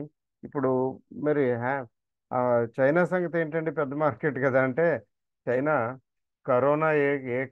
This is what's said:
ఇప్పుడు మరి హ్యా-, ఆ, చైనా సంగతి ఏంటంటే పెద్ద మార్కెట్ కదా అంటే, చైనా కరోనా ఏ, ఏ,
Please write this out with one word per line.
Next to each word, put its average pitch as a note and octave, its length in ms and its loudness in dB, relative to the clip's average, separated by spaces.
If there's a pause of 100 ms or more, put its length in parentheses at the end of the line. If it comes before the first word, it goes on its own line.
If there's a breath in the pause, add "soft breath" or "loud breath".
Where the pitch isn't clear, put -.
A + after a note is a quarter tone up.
(420)
ఇప్పుడు C3 280 -2 (520)
మరి D3 220 2 (100)
హ్యా-, B2 320 -4 (440)
ఆ, B2 100 0 (320)
చైనా D3 320 2
సంగతి E3+ 340 -2
ఏంటంటే D#3+ 320 -2
పెద్ద C#3+ 240 -4
మార్కెట్ C#3+ 440 -2
కదా C3 240 2
అంటే, C3 240 0 (600)
చైనా C3+ 280 0 (720)
కరోనా D3 520 2
ఏ, C#3+ 120 2 (180)
ఏ, B2+ 240 -4